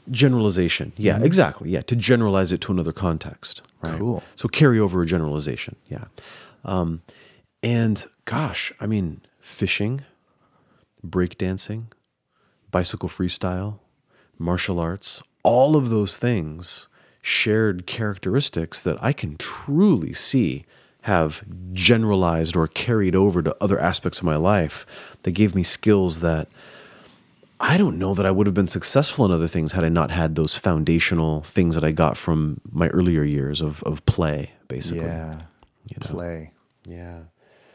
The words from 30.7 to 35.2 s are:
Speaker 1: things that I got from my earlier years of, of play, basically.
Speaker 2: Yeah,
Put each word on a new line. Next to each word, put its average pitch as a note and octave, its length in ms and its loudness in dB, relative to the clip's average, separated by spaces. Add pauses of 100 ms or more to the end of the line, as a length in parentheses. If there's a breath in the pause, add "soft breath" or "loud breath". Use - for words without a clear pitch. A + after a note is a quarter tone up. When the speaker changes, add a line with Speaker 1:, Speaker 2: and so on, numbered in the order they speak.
Speaker 1:
things E2+ 340 0
that D2+ 80 0
I D#2 80 2
got D#2 240 2
from D2+ 440 -2 (100)
my E2 180 0
earlier F2 340 2
years D2 380 -2
of, D2+ 240 -6
of D2+ 220 -6
play, D2+ 440 -2 (180)
basically. C#2+ 380 -8
Speaker 2:
Yeah, D#2+ 360 -8 (440)